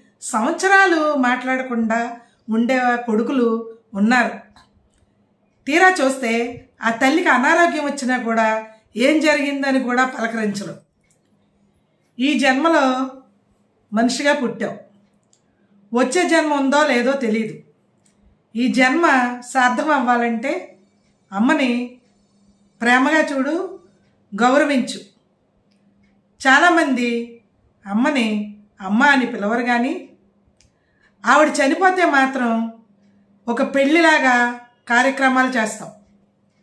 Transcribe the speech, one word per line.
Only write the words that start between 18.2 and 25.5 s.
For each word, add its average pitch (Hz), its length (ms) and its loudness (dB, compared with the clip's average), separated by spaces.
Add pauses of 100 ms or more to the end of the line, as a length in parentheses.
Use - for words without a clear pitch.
ఈ 240 120 0
జన్మ 262 380 2 (360)
సార్థం 262 500 0
అవ్వాలంటే 240 840 -2 (540)
అమ్మని 247 680 -2 (840)
ప్రేమగా 262 400 2
చూడు, 302 540 -4 (680)
గౌరవించు. 269 580 2 (1500)